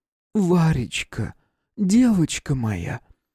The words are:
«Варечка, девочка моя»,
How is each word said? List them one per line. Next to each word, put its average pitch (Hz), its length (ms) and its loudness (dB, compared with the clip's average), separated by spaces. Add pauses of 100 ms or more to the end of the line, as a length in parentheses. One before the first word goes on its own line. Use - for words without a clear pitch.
(320)
«Варечка, 160 1000 0 (420)
девочка 196 800 2
моя», 107 460 -4 (340)